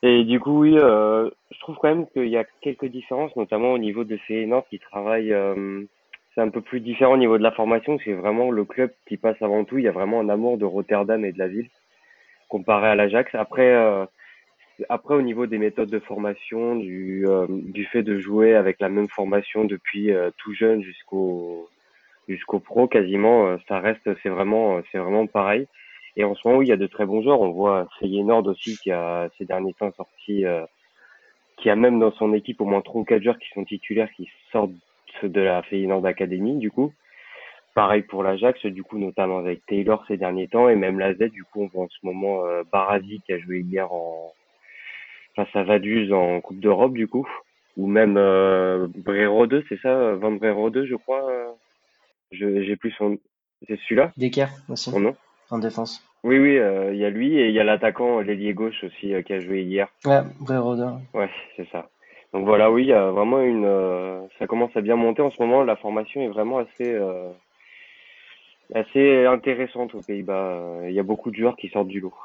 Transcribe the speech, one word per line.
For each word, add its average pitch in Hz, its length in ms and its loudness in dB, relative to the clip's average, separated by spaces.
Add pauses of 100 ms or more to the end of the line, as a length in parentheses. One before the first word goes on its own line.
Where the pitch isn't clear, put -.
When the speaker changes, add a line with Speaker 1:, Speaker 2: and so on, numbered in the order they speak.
Speaker 1:
Et 123 220 6
du 120 160 2
coup, 147 220 2
oui, 156 160 6
euh, 110 520 4 (220)
je - 80 -20
trouve 160 200 -16
quand 151 100 2
même 165 180 -2
qu'il 127 220 -4
y 117 80 0
a 113 80 0 (160)
quelques 135 240 -8
différences, 127 500 -8
notamment 113 380 0
au 123 40 0
niveau 110 260 -4
de 107 140 -8
Feyenoord 110 500 -2
qui 101 120 -14
travaille, 107 520 -4
euh, 98 520 -2 (500)
c'est 117 80 -2
un 110 80 0
peu 113 120 -6
plus 127 180 -8
différent 120 340 2
au 131 40 4
niveau 113 200 4
de 107 60 2
la 113 80 4
formation, 113 520 0
c'est 104 100 -4
vraiment 107 360 -2
le 107 160 0
club 127 260 -2 (160)
qui 104 100 -8
passe 110 240 -2
avant 104 220 0
tout, 123 140 -4
il 131 60 0
y 113 40 2
a 101 40 2
vraiment 98 280 -2
un 107 100 -2
amour 113 280 0
de 104 80 -2
Rotterdam 101 580 -2
et 98 80 -4
de 87 80 -12
la 92 80 -2
ville, 107 220 -8 (760)
comparé 104 400 0
à 107 80 6
l'Ajax. 104 380 2
Après, 123 380 2
euh, 107 340 4 (840)
après, 120 280 -2
au 139 80 4
niveau 120 240 -2
des 110 100 -4
méthodes 107 320 -2
de 110 80 -4
formation, 104 800 -6
du, 95 520 -6
euh, 95 220 2
du 98 360 -8
fait 117 180 -2
de 104 160 -2
jouer 107 340 4
avec 95 260 4
la 98 100 0
même 101 200 0
formation 101 560 -2
depuis, 101 460 -4
euh, 90 260 0
tout 104 160 -12
jeune 110 300 2
jusqu'au, 90 840 -6 (640)
jusqu'au 98 300 -6
pro, 120 280 0
quasiment, 104 600 4
euh, 90 100 -2 (100)
ça 98 120 -4
reste, 107 280 -2 (140)
c'est 101 80 -4
vraiment, 98 480 0
euh, 85 40 -4 (100)
c'est 98 80 -6
vraiment 98 260 0
pareil. 104 400 0 (540)
Et 104 40 2
en 101 100 0
ce - 140 -4
moment, 127 120 6
oui, 135 60 4
il 127 40 0
y 117 40 6
a 101 40 2
de 95 100 -2
très 104 180 -4
bons 104 160 -2
joueurs. 131 200 4
On 95 100 2
voit 95 360 0 (120)
Feyenoord 101 480 0
aussi, 104 300 -6
qui - 140 -6
a, 87 460 -4
ces 98 80 -12
derniers 92 300 -4
temps, 104 200 -4
sorti, 98 500 -6
euh, 85 180 -2 (960)
qui - 120 0
a 104 60 6
même 120 240 4
dans 110 140 4
son 107 200 0
équipe 107 260 -4
au 107 60 -2
moins 98 160 0
trois 113 200 -6
ou - 20 -4
quatre 110 180 2
joueurs 117 160 0
qui - 160 -20
sont 98 100 -8
titulaires, 107 540 -4
qui 90 100 -12 (240)
sortent 104 200 0 (500)
de 98 200 -2
la 90 200 2
Feyenoord 95 460 -2
Academy, 95 500 -2
du 107 140 -4
coup. 143 200 0 (840)
Pareil 104 260 4
pour 98 220 -6
l'Ajax, 95 420 0
du 95 160 -6
coup, 107 160 -12
notamment 95 400 -2
avec 90 300 -6
Taylor 104 400 0
ces 104 100 -4
derniers 92 300 -4
temps, 120 220 4
et 117 60 6
même 95 220 0
l'A 95 160 0
Z, 107 180 -2
du 101 120 -20
coup, 104 180 -10
on 101 60 -4
voit 92 160 -8
en 90 60 -8
ce - 140 -20
moment, 95 420 -4
euh, 87 260 -4
Barasi 98 520 -2
qui 98 100 -6
a 90 40 -4
joué 90 220 -6
hier 90 340 -6
en... 82 400 -10 (1040)
face 101 180 -4
à 101 80 0
Vaduz 104 500 0
en 90 300 2
Coupe 95 180 -16
d'Europe, 104 340 2
du 113 140 -4
coup, 127 200 -4 (480)
ou 95 100 -4
même, 101 320 4
euh, 95 720 4
Brero 101 560 2
deux, 135 240 0
c'est 101 120 -8
ça, 127 340 0
Van 104 160 -2
Brero 107 400 -2
deux, 131 160 -2
je 123 80 -6
crois, 131 340 -6
euh, 123 160 -6 (840)
je, 98 320 -2
j'ai 98 120 -2
plus 110 220 -6
son, 104 220 -2 (480)
c'est 107 140 -6
celui-là ? 139 360 2
Speaker 2:
Decker 127 300 -2 (200)
aussi, 127 220 -10
Speaker 1:
Son 101 100 -2
nom ? 117 160 0 (360)
Speaker 2:
en 117 80 -4
défense. 113 440 -8 (200)
Speaker 1:
Oui, 127 160 4
oui, 139 180 6
euh, 98 360 0
il 101 60 -6
y 104 60 0
a 104 40 0
lui, 127 280 0
et 123 100 4
il 110 60 2
y 110 60 2
a 107 40 4
l'attaquant, 110 540 2
euh, 104 60 -2
l'ailier 104 300 -4
gauche 107 300 -6
aussi, 98 300 -8
euh, 92 80 -2
qui 87 100 -10
a 95 80 -4
joué 95 220 -4
hier. 95 260 -2 (160)
Speaker 2:
Ouais, 139 160 4 (220)
Brero 123 340 -2
deux. 120 80 -4 (300)
Speaker 1:
Ouais, 101 160 -2 (260)
c'est 87 160 -12
ça. 85 160 -10 (460)
Donc 98 100 -2
voilà, 107 260 6
oui, 120 140 4
il 135 60 0
y 131 40 8
a 98 180 4
vraiment 107 280 2
une, 120 240 2
euh, 92 560 -2 (200)
ça 104 80 -8
commence 117 280 -2
à 113 60 -2
bien 113 160 2
monter 113 240 2
en 143 100 2
ce - 100 -6
moment, 123 220 4
la 113 140 0
formation 110 420 -6
est 131 80 -4
vraiment 110 300 -4
assez, 120 340 -6
euh, 92 380 -6 (1500)
assez 131 500 4
intéressante 123 720 -2
aux 101 60 -14
Pays-Bas. 95 580 -6 (280)
Il 90 60 -6
y 98 60 0
a 101 40 0
beaucoup 110 280 -4
de 101 60 -12
joueurs 120 180 0
qui - 140 -14
sortent 104 180 -2
du 95 140 -8
lot. 92 120 -12 (120)